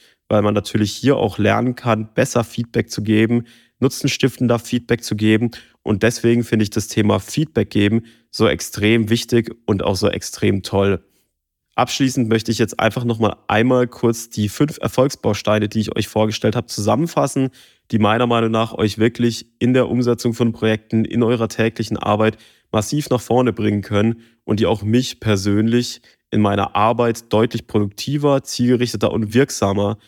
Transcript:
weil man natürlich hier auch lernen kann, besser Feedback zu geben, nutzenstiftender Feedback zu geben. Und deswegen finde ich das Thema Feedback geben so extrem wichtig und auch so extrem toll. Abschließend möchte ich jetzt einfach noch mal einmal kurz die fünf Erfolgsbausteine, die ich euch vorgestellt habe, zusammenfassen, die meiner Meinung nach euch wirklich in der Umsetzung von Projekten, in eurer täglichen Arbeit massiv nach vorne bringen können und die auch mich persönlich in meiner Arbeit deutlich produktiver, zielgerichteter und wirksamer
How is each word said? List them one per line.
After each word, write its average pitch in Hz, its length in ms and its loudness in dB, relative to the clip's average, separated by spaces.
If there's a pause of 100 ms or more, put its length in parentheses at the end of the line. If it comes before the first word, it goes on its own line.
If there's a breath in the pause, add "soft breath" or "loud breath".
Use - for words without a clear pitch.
(280 soft breath)
weil 104 140 2
man 104 120 2
natürlich 104 380 -2
hier - 240 0
auch - 220 -2
lernen 107 360 2
kann, 110 400 -2
besser - 300 0
Feedback - 460 -4
zu - 120 -6
geben, 110 420 2 (340 soft breath)
nutzenstiftender 127 800 0
Feedback 123 460 -4
zu 110 120 -6
geben. 110 340 2 (320 loud breath)
Und 104 200 -2
deswegen 117 420 2
finde 110 200 0
ich 101 60 -4
das - 180 -4
Thema 104 320 0
Feedback - 500 -4
geben 107 320 2 (340 loud breath)
so 110 120 2
extrem 104 600 0
wichtig 117 560 0
und 101 180 0
auch 95 140 -2
so 101 120 0
extrem 101 540 -2
toll. 98 400 0 (720)
Abschließend 127 540 0
möchte 113 220 0
ich 110 80 -2
jetzt 113 220 -2
einfach 117 240 0
noch 117 140 -2
mal 113 180 0 (120)
einmal 123 380 2
kurz - 440 -2
die 104 180 -2
fünf - 300 -2
Erfolgsbausteine, 107 920 0
die 110 120 -2
ich - 160 -4
euch 107 120 -4
vorgestellt 107 480 0
habe, 117 100 -4
zusammenfassen, 135 840 -2 (400 soft breath)
die 113 80 2
meiner 110 280 2
Meinung 117 240 2
nach 113 220 0
euch 107 260 -2
wirklich 117 480 0 (120)
in 123 160 2
der 127 140 4
Umsetzung 120 440 0
von 117 200 0
Projekten, 110 520 0
in 120 180 -2
eurer 113 260 0
täglichen 113 480 -2
Arbeit 107 420 0 (340 soft breath)
massiv 147 380 -2
nach 123 100 0
vorne 120 320 0
bringen 104 300 -2
können 110 400 -2 (220 loud breath)
und 104 160 0
die 98 60 2
auch 101 160 0
mich 117 380 0
persönlich 107 800 0 (300 soft breath)
in 110 100 0
meiner 101 360 0
Arbeit 117 560 0
deutlich 113 340 0
produktiver, 139 760 -2
zielgerichteter 120 720 0
und 107 220 -2
wirksamer 101 720 0